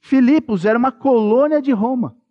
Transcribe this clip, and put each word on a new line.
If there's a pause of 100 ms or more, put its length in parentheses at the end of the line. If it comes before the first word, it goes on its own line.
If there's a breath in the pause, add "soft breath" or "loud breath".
Filipos
era
uma
colônia
de
Roma. (140)